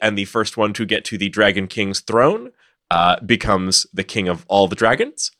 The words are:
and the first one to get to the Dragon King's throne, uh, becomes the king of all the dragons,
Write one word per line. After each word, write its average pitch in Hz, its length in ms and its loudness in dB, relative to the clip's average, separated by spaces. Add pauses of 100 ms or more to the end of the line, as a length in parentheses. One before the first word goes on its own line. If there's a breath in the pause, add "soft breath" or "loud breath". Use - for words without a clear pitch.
and 107 160 0
the 98 60 -2
first 110 320 -4
one 107 160 0
to 110 140 -4
get 98 200 -2
to 107 120 -8
the 98 100 -2
Dragon 98 400 2
King's 98 320 -4
throne, 190 520 0 (380)
uh, 87 300 2
becomes 95 760 0
the 92 120 -6
king 95 240 -4
of 85 180 -4
all 98 220 4
the 98 60 -6
dragons, 131 640 -2